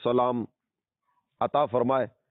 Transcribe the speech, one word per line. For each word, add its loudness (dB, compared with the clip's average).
سلام 0
عطا 0
فرمائے 0